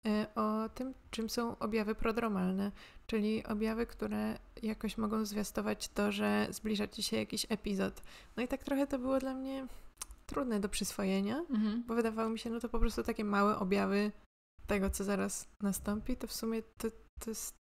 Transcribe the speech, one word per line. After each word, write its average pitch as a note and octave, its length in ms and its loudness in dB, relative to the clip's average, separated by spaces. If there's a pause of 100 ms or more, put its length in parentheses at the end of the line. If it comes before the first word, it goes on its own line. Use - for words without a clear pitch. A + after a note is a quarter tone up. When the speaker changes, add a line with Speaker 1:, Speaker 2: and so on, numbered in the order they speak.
Speaker 1:
e, G#3+ 280 2
o A3 340 0
tym, C4 260 -6 (160)
czym A3+ 200 -4
są A#3 280 -2
objawy G#3+ 360 0
prodromalne, G3+ 800 0 (340)
czyli G#3+ 400 0
objawy, A3 400 0
które G#3+ 520 -2 (240)
jakoś G#3+ 360 -2
mogą A3 260 0
zwiastować G#3 640 -2
to, G#3 240 2
że G#3 380 2
zbliża G#3 380 0
ci G#3 140 -6
się A3 140 0
jakiś G#3+ 320 -2
epizod. G3 540 -2 (340)
No A3+ 60 0
i B3 60 -2
tak - 160 -2
trochę C#4 220 2
to C#4 120 -2
było C4 200 2
dla C4 160 -2
mnie C4 320 -6 (600)
trudne A#3+ 340 0
do G3+ 80 0
przyswojenia, G3 720 0
Speaker 2:
Mhm. A#3 480 2
Speaker 1:
bo A3+ 80 -2
wydawało A3+ 360 2
mi A3+ 80 -2
się, A#3 120 -6
no A3+ 100 -2
to A#3 80 -4
po A3+ 100 2
prostu A#3 240 6
takie A3 220 0
małe G3+ 340 4
objawy G3+ 540 2 (540)
tego, G3 240 2
co G3 140 -2
zaraz G3 440 0 (140)
nastąpi, G#3 540 0
to A#3+ 100 -6
w - 60 -8
sumie A3+ 300 -2
to, - 260 -6 (320)
to A3+ 100 -6
jest - 240 -8 (140)